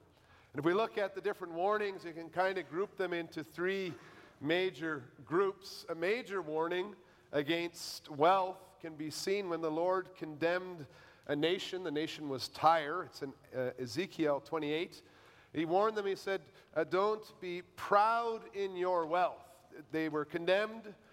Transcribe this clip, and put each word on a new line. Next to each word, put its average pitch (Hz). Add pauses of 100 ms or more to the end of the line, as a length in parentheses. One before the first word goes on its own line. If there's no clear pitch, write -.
(520)
And -
if 143
we 170
look 220
at 190
the 196
different 180
warnings, 196
you 165
can 165
kind 185
of 151
group 180
them 180
into 165
three 185 (460)
major 160 (200)
groups. 190
A 170
major 190
warning 170 (340)
against 165
wealth 180 (220)
can 160
be 151
seen 196
when 165
the 160
Lord 185
condemned 165 (440)
a 147
nation. 180
The 160
nation 151
was 131
Tyre. 160
It's -
in, 135 (220)
uh, 127
Ezekiel 143
twenty-eight. 156 (520)
He 156
warned 202
them, 202
he 190
said, 190 (320)
uh, 156
"Don't 202
be 180
proud 226
in 196
your 180
wealth." 165 (460)
They 160
were 151
condemned 202 (200)